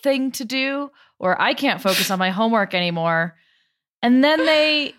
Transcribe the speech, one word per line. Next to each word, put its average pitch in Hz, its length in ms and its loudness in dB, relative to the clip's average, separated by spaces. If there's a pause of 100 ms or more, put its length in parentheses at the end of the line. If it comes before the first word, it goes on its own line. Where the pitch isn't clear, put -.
thing 269 320 0
to - 120 -10
do? 269 480 -4 (260)
Or 185 240 0
I 240 120 0
can't 233 280 -2
focus 190 280 0
on 185 100 -2
my 185 100 0
homework 208 420 0
anymore." 170 640 -2 (680)
And 254 200 4
then 311 200 2
they, 302 540 2